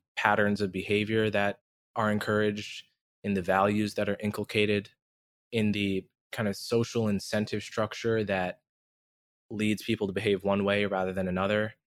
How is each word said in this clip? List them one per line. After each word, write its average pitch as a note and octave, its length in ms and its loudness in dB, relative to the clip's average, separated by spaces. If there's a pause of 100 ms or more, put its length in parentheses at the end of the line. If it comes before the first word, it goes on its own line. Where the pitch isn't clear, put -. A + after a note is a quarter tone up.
(180)
patterns G#2 420 4
of G2 120 0
behavior G#2 580 0
that G2+ 300 0 (360)
are G#2+ 160 2
encouraged, G#2+ 720 0 (400)
in G2+ 100 -2
the G2 80 0
values G#2 520 2
that G#2 160 -2
are G2+ 100 0
inculcated, G#2 720 0 (600)
in G#2+ 200 2
the G2 340 0 (280)
kind G#2+ 140 -2
of G2 100 -2
social A#2 500 0
incentive G#2 560 -2
structure A2+ 600 -2
that F#2 360 -2 (920)
leads G#2+ 340 0
people G#2+ 240 -2
to F#2+ 60 -4
behave G2 300 0
one G2 220 2
way G2+ 200 2
rather F#2+ 280 -2
than F#2+ 140 -2
another, G2+ 460 0 (140)